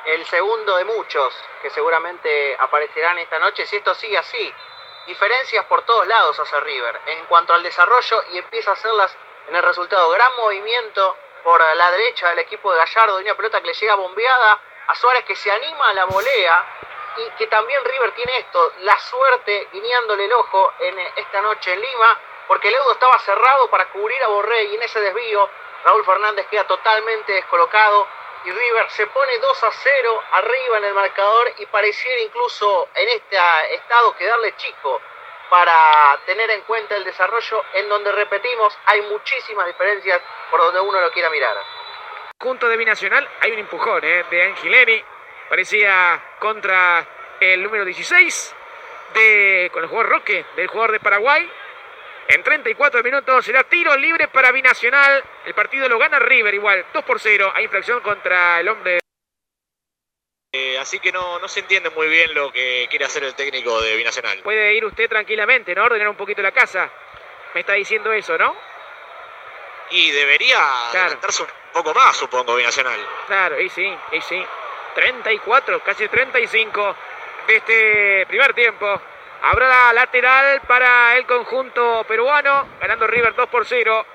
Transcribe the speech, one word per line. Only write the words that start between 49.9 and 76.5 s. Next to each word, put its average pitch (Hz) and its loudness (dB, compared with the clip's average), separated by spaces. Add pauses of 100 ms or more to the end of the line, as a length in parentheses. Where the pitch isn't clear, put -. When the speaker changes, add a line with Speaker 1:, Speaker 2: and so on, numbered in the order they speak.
Speaker 2:
Roque, 208 -4 (100)
del 180 -4
jugador 220 -2
de 214 -2
Paraguay. 240 0 (800)
En 156 4
treinta 277 0
y 214 -4
cuatro 247 0
minutos 262 0
será 254 2
tiro 330 2
libre 311 0
para 254 4
Binacional. 269 2 (220)
El 170 -12
partido 262 -2
lo 233 2
gana 302 2
River 240 2
igual, 202 0
dos 302 -4
por 226 -4
cero. 202 2
Hay 208 -2
infracción 202 -4
contra 180 0
el 180 -2
hombre. 185 -2 (1500)
Speaker 3:
Eh, 131 -4
así 160 -8
que 185 -4
no, 180 -8
no 185 -10
se 196 -8
entiende 185 -2
muy 156 -2
bien 160 2
lo 143 -4
que 123 -4
quiere 143 -2
hacer 147 -4
el 131 -8
técnico 127 -4
de 110 -2
Binacional. 117 -6
Speaker 2:
Puede 208 0
ir 220 -2
usted 220 -4
tranquilamente, 214 -2
¿no? 196 0
Ordenar 214 0
un 208 -8
poquito 202 -8
la 196 0
casa. 190 0 (640)
Me 170 -6
está 202 -4
diciendo 208 -2
eso, 180 -2
¿no? 240 2 (1300)
Speaker 3:
Y 170 2
debería 147 4 (340)
Speaker 2:
Claro. 185 0
Speaker 3:
adelantarse 135 -4
un 151 -10 (240)
poco 165 -2
más, 247 4
supongo, 127 -2
Binacional. 120 -2 (280)
Speaker 2:
Claro, 180 0
y 185 -2
sí, 185 -6 (140)
y 160 -4
sí. 180 -8 (480)
Treinta 220 -2
y 214 -2
cuatro, 208 0
casi 202 -4
treinta 247 0
y 233 -2
cinco 208 -2 (520)